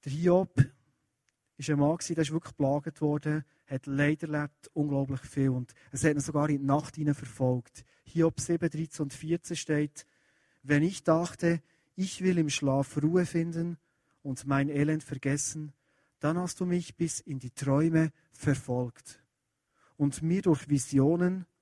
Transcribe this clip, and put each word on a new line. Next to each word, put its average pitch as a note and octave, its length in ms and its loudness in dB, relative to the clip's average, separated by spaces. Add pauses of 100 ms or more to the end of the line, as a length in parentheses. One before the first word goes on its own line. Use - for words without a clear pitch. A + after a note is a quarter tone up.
Der C#3 80 -6
Hiob F3 520 4 (920)
ist D3+ 140 -6
ein C#3+ 80 2
Mann D3 180 4
gewesen, - 180 -6
der D#3+ 80 0
ist D3 100 -2
wirklich - 240 -6
geplagt C#3+ 440 -2
worden, D3+ 440 -2 (220)
hat C3 200 -8
Leid C#3+ 360 0
erlebt, D3+ 520 -8
unglaublich C#3 460 -2
viel. C3+ 280 -2
Und B2+ 260 -4 (160)
es B2 140 -4
hat D3+ 100 4
ihn D3 60 -2
sogar D3 300 0
in D3 80 0
die C#3 80 -4
Nacht C#3+ 300 0
hinein D3 180 0
verfolgt. B2+ 720 -4 (200)
Hiob E3 340 0
sieben, E3+ 300 -2
dreizehn D#3 360 -6
und C#3 100 -8
vierzehn E3+ 420 -6
steht, D3+ 500 -4 (560)
„Wenn C#3+ 200 4
ich F#3 220 -2
dachte, E3+ 580 2 (320)
ich F#3 280 -6
will F#3 160 4
im D#3 120 2
Schlaf C#3 520 0
Ruhe F3 220 4
finden E3+ 540 -4 (440)
und C3+ 240 -8
mein C#3 220 2
Elend D3+ 340 0
vergessen, C#3+ 720 -4 (480)
dann D#3+ 180 0
hast F3+ 220 -6
du F#3 60 -2
mich F3 300 -2
bis - 240 -4
in C#3 180 -10
die B2 120 -10
Träume D#3+ 600 2 (200)
verfolgt - 880 -4 (720)
und C#3+ 260 0
mir F3 200 2
durch D#3+ 260 2
Visionen E3 760 2 (160)